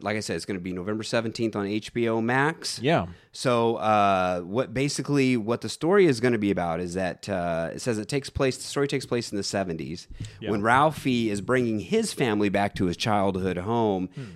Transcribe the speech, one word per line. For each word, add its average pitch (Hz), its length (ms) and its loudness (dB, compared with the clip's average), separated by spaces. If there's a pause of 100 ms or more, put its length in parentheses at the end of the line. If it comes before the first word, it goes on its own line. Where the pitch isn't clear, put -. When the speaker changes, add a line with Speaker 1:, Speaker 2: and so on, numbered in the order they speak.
Speaker 1:
like 107 140 -2
I 110 40 -2
said, 101 160 -4
it's 82 100 -6
gonna 98 140 -4
be 90 140 -6
November 101 280 -4
seventeenth 113 540 -2
on 101 100 0
H 107 260 -4
B 117 160 0
O 113 140 0
Max. 139 580 0
Speaker 2:
Yeah. 120 280 0 (240)
Speaker 1:
So, 117 460 2
uh, 95 640 2
what, 104 340 -4
basically 139 640 2
what 113 240 -2
the 110 80 -6
story 185 360 4
is 131 140 4
gonna 120 180 4
be 101 140 2
about 87 280 0
is 87 140 -4
that, 92 340 -4
uh, 85 460 -2
it - 80 -10
says 117 160 -2
it 107 100 -6
takes 139 220 -4
place, 131 280 0
the - 60 -14
story 143 240 -2
takes 139 200 -4
place 120 240 -2
in 104 60 -4
the 98 60 -2
seventies 85 640 -4 (320)
Speaker 2:
Yeah. 104 120 -4
Speaker 1:
when 104 100 0
Ralphie 123 680 4
is 101 100 -2
bringing 117 380 0
his 196 340 -2
family 104 360 2
back 98 260 0
to 98 100 0
his 85 120 0
childhood 95 600 0
home, 98 560 0
Speaker 2:
Hmm. 139 80 -12 (140)